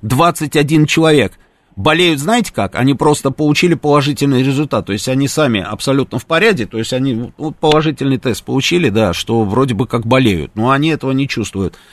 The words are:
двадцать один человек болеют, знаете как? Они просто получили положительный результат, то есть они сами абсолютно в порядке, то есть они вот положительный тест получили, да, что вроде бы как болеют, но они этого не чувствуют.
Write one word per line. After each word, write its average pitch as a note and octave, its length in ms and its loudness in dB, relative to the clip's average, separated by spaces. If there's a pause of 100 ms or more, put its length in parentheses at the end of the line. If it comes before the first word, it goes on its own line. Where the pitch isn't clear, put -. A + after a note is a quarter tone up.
двадцать D3 540 0
один D3+ 320 4
человек D3+ 460 2 (420)
болеют, D#3 440 0
знаете G#3+ 320 0
как? G2+ 220 -4
Они C3 220 2
просто C#3+ 340 0
получили D3+ 460 0
положительный C#3+ 680 2
результат, C3+ 460 -2
то G2 60 -4
есть G#2+ 140 -4
они C3 200 0
сами B2 340 0
абсолютно A#2+ 560 -2
в - 80 -10
порядке, E3 400 0
то A2+ 140 -8
есть A2+ 140 -6
они B2+ 440 -2
вот D3+ 200 -8
положительный D3+ 600 0
тест - 260 -4
получили, C3+ 460 0
да, G2 240 0
что A2+ 300 -2
вроде A#2 320 0
бы A#2+ 100 -2
как A#2 220 -6
болеют, A2+ 480 0
но A2+ 160 0
они C#3+ 180 0
этого C3+ 220 -2
не C3+ 160 -2
чувствуют. G2 500 -6 (160)